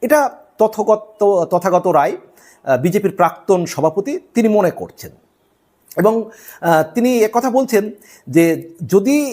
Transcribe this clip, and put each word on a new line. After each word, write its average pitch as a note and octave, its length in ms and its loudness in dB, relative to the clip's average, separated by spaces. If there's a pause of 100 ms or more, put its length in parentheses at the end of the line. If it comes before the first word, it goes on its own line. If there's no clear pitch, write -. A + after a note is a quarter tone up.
এটা C4+ 160 2 (420)
তথাগত, G#3+ 640 0 (300)
তথাগত F3+ 340 0 (120)
রায়, D#3+ 180 0
আহ, - 680 -6
বিজেপির F#3+ 360 0
প্রাক্তন F3+ 400 0 (140)
সভাপতি, D#3+ 380 -2 (220)
তিনি A3+ 220 2
মনে F#3+ 140 2 (100)
করছেন। - 320 -16 (880)
এবং, G#3 140 4 (100)
আহ, E3+ 580 -2 (120)
তিনি A#3+ 160 0 (180)
একথা A#3+ 220 -2
বলছেন A3+ 340 0 (440)
যে D#3 160 4 (480)
যদি G#3 240 2 (160)